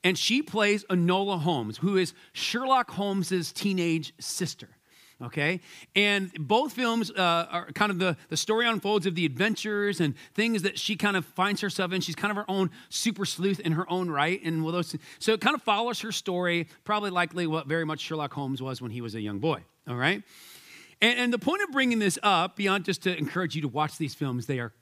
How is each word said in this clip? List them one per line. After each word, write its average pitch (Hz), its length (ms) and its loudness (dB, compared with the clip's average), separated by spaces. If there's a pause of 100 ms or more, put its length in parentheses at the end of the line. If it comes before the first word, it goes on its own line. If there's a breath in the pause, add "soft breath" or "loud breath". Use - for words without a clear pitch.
And 185 140 4
she 262 240 2
plays 208 480 2
Enola 185 500 2
Holmes, 143 380 0
who 190 180 2
is 185 160 2 (220 loud breath)
Sherlock 254 560 0
Holmes's 190 600 -2
teenage 170 680 0
sister, - 500 -6 (540 soft breath)
okay? 151 400 -2 (320 loud breath)
And 202 440 2
both 220 360 2
films, 233 360 0
uh, 170 400 2
are 170 220 -6
kind 208 180 2
of 185 80 0
the, 180 160 2 (140 loud breath)
the 160 80 -4
story 226 300 2
unfolds 196 400 2
of 180 80 0
the 175 100 0
adventures 202 760 0
and 147 140 2 (200 loud breath)
things 220 280 2
that 190 160 -2
she 208 180 -2
kind 202 200 2
of 175 80 0
finds 196 380 0
herself 185 320 -2
in. 185 80 0
She's 165 120 -6
kind 208 160 -2
of 202 60 -2
her 208 100 -4
own 190 240 2 (200 loud breath)
super 196 340 -2
sleuth 185 340 0
in 156 140 0
her 165 180 -2
own 180 200 0
right. 156 340 2
And 160 180 0
will 160 100 -2
those, 175 220 -2 (240 loud breath)
so - 140 2
it 220 80 2
kind 269 140 4
of 285 80 -4
follows 226 400 0
her 220 100 -6
story, 175 560 -2 (160 loud breath)
probably 208 240 0
likely 175 380 0
what 156 200 -2
very 160 200 0
much 156 140 -4
Sherlock 151 340 -4
Holmes 135 260 -4
was 131 220 -6
when 123 80 -6
he 120 100 -6
was 113 140 -8
a 113 80 -6
young 104 160 -4
boy, 117 260 -2 (240)
all 127 80 -6
right? 156 260 0 (760 loud breath)
And, 240 180 4
and 247 140 2
the 240 60 0
point 403 240 0
of 370 80 -4
bringing 254 300 2
this 196 220 2
up, 190 320 4
beyond 196 300 0
just 185 200 -2
to 180 120 2
encourage 156 400 -2
you 139 60 -4
to 143 60 -2
watch 147 280 -2
these 151 180 -4
films, 123 300 -2
they 135 140 -2
are 120 240 -6